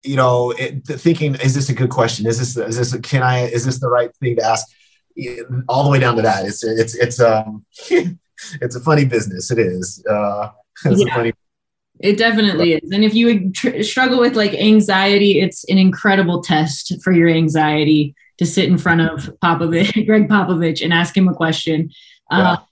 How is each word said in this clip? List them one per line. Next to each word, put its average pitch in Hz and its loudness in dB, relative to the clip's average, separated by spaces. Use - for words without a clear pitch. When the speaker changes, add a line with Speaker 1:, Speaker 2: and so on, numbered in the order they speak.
Speaker 1:
you 135 -6
know, 123 2
it, 127 -8
the 147 -8
thinking, 156 0
"Is 131 0
this 139 -2
a 127 -2
good 123 0
question? 113 -2
Is 113 0
this, 123 -6
is 113 -6
this, 123 -2
a, 123 -6
can 131 -2
I, 127 0
is 120 -4
this 127 -4
the 131 -4
right 120 0
thing 120 -2
to - -2
ask?" 113 -2
Y-, 123 -12
all 131 0
the 143 2
way 135 4
down 120 2
to 113 0
that. 107 0
It's, 101 -8
it's, 113 -2
it's, 120 -2
um, 110 0
<laughs> - -18
it's 123 -8
a 123 -10
funny 147 2
business. 104 -4
It 117 0
is. 90 -4
Uh, 104 -4
<laughs> - -18
it's - 4
Speaker 2:
Yeah. 123 0
Speaker 1:
a - -6
funny 117 -2
Speaker 2:
It 202 0
definitely 208 2
is. 160 -4
And 202 0
if 214 2
you 233 4
would 190 0
tr-, - -4
struggle 254 0
with, 240 2
like, 202 0
anxiety, 202 4
it's 185 -2
an 190 2
incredible 185 2
test 160 -2
for 185 0
your 170 6
anxiety 151 2
to 175 0
sit 180 0
in 180 4
front 165 2
of 160 -2
Popovich, 170 0
<laughs> - -2
Greg 214 4
Popovich, 170 0
and 170 -2
ask 170 0
him 190 4
a 175 2
question. 160 -2
Uh, 170 0
Speaker 1:
Yeah. 175 0